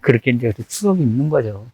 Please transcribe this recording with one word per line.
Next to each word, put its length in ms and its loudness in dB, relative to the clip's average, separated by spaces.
그렇게 320 2
이제 240 0
그 100 -12
추억이 360 0
있는 260 0
거죠. 460 -2